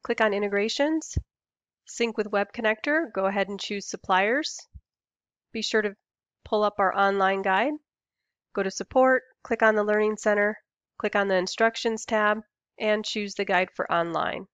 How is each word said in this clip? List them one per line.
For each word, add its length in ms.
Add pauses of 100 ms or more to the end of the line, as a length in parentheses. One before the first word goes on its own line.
Click 200
on 120
Integrations, 840 (680)
Sync 300
with 140
Web 220
Connector, 600
go 120
ahead 240
and 100
choose 260
Suppliers. 720 (960)
Be 100
sure 200
to 140 (500)
pull 180
up 160
our 160
online 460
guide. 320 (800)
Go 100
to 80
Support, 520 (200)
click 180
on 140
the 80
Learning 320
Center, 420 (400)
click 200
on 100
the 80
Instructions 680
tab, 340 (400)
and 240
choose 320
the 100
guide 300
for 160
online. 640